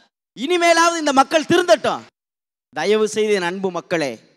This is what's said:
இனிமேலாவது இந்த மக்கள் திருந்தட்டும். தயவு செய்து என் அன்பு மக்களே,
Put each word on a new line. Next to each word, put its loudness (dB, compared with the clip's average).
இனிமேலாவது 2
இந்த -2
மக்கள் 0
திருந்தட்டும். 2
தயவு 0
செய்து -2
என் 0
அன்பு -4
மக்களே, -6